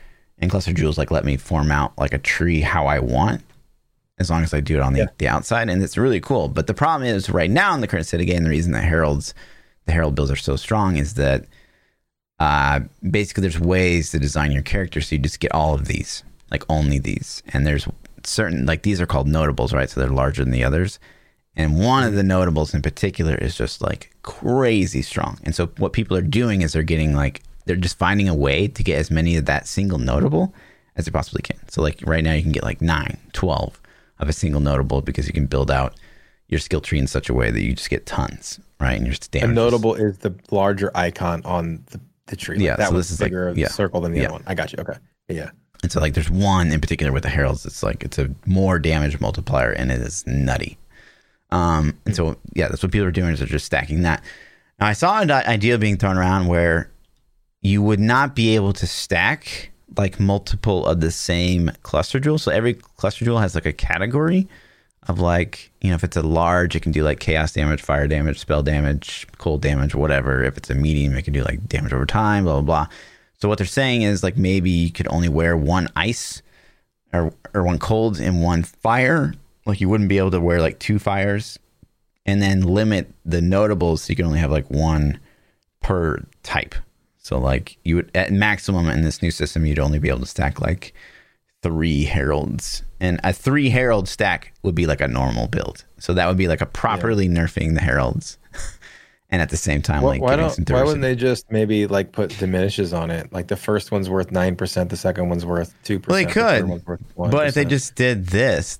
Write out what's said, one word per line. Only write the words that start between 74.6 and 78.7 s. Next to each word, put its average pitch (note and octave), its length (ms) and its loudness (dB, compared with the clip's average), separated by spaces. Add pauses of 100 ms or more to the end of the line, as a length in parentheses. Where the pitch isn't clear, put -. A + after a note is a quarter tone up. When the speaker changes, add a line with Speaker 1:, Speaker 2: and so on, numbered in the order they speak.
Speaker 1:
you E2+ 200 2
could - 180 -6
only E2+ 200 0
wear E2 280 2
one D#2 380 2
ice - 480 -2 (720)
or, E2+ 200 0 (220)
or G2+ 80 2
one F2+ 160 2
cold A2 400 0
and E2+ 240 0
one E2+ 220 2
fire. B2+ 680 0 (320)